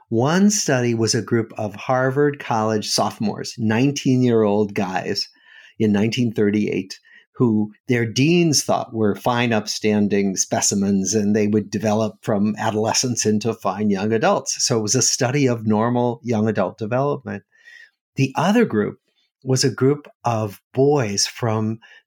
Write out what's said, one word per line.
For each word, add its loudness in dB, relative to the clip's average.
One 4
study 0
was 0
a -2
group -2
of -6
Harvard 0
College 0
sophomores, -4
nineteen-year-old 2
guys -4
in 2
nineteen 0
thirty-eight, -2
who 0
their 2
deans 2
thought -2
were 2
fine, 0
upstanding 0
specimens, 0
and 2
they 2
would 0
develop -2
from 0
adolescence -2
into 0
fine -4
young 0
adults. 0
So 0
it -2
was -2
a 2
study 0
of -2
normal 0
young 0
adult -2
development. -4
The 0
other 2
group -2
was 0
a 2
group 0
of -2
boys 2
from -4